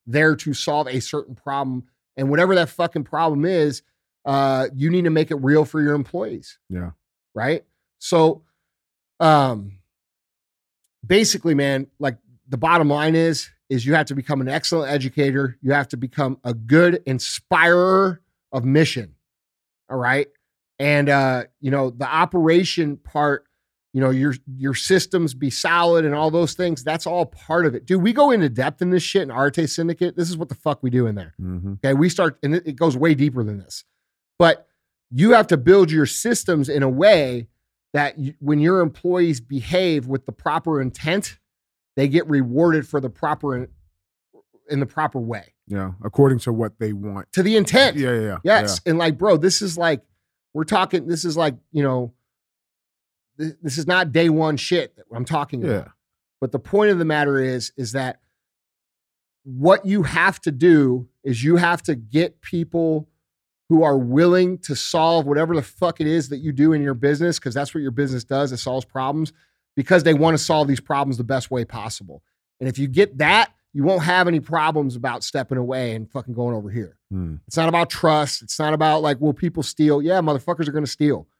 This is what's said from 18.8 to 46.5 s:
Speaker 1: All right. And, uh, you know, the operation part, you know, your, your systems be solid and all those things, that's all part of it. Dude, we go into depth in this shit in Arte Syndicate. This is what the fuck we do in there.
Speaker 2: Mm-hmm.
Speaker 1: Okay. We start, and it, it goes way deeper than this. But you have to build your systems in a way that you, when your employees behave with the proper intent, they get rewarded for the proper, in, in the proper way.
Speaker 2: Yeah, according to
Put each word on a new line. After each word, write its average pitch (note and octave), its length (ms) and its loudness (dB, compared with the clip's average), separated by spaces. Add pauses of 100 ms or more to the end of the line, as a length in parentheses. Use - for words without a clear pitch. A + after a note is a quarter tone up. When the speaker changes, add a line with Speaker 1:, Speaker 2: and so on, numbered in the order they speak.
Speaker 1:
All C3+ 80 -8
right. B2+ 300 0 (500)
And, C#3+ 300 2
uh, C3 380 2 (160)
you C3+ 100 -4
know, C3+ 200 0
the B2 140 -8
operation D#3+ 920 0
part, D3 480 -2 (480)
you C3 80 -2
know, C3 80 2
your, C3 260 0 (220)
your C3+ 160 -4
systems E3+ 600 0
be C3 160 -4
solid E3+ 540 2
and D3 100 0
all D#3 160 0
those E3 240 0
things, E3+ 300 -4
that's D#3+ 240 -6
all F3 180 -2
part E3+ 400 -2
of C3 80 2
it. - 120 -10
Dude, F3+ 180 0
we A3+ 80 2
go C#4+ 200 4
into F3+ 180 2
depth B2+ 320 -4
in F3+ 80 0
this F3+ 140 2
shit - 180 0
in C3+ 100 -8
Arte C#3 360 0
Syndicate. E3+ 500 -2
This F3 120 -2
is F3+ 60 -6
what D#3+ 140 -8
the - 60 -8
fuck - 280 -4
we B2+ 60 -2
do B2 180 2
in G#2+ 80 -4
there. E2 260 -12
Speaker 2:
Mm-hmm. F2+ 340 -8
Speaker 1:
Okay. C3+ 180 0
We D3+ 160 4
start, E3+ 340 -2
and C#3+ 120 0
it, F3 120 -4
it C#3+ 80 -8
goes D3 220 0
way D3+ 180 2
deeper B2+ 280 0
than G#2+ 160 -6
this. - 260 -18 (520)
But E3 300 4 (440)
you E3+ 200 4
have C#4+ 160 6
to E3+ 100 2
build F3 340 6
your D#3 140 2
systems E3+ 600 -2
in C#3+ 160 0
a C3+ 60 2
way C3 580 2 (460)
that D3 260 -2
you, C#3 200 -6
when D3 200 0
your F3+ 220 4
employees E3+ 580 0
behave C#3+ 680 -2
with C3 180 -6
the B2 80 -10
proper D#3 480 -4
intent, D#3 560 -4 (600)
they C#3 100 2
get D3+ 180 2
rewarded D3 600 0
for C#3+ 140 -4
the C3 80 -6
proper, D3 440 -4
in, B2 140 -8 (1040)
in C#3+ 100 -2
the C#3 60 0
proper D3+ 340 -6
way. A2 340 -10 (140)
Speaker 2:
Yeah, F#2+ 240 -6 (100)
according C3 380 4
to A#2+ 140 -4